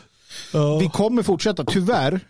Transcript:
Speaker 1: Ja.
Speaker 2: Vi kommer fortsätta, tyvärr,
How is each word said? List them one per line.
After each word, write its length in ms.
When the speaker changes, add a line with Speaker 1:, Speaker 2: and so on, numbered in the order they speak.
Speaker 1:
Ja. 240
Speaker 2:
Vi 120
kommer 340
fortsätta, 420
tyvärr, 540